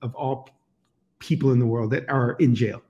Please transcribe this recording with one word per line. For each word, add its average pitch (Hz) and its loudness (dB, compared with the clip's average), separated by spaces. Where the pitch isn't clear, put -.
of 120 -8
all 135 -6
p-, - -20
people 135 0
in 123 4
the 120 4
world 113 -2
that - -4
are 123 0
in 127 4
jail 107 -2